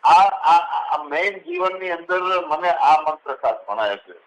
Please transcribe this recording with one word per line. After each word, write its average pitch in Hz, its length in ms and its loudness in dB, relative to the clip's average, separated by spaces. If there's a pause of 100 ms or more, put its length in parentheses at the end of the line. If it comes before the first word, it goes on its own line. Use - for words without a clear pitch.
આ, 175 240 6
આ, 160 640 0
આ 147 120 -4
મેઇન 175 340 -6
જીવનની 185 520 -6
અંદર 180 580 -4
મને - 220 -2
આ 151 320 4
મંત્ર 156 320 -6
ખાસ 120 220 -2 (120)
ભણાયો 104 280 -4
છે 92 180 -20 (140)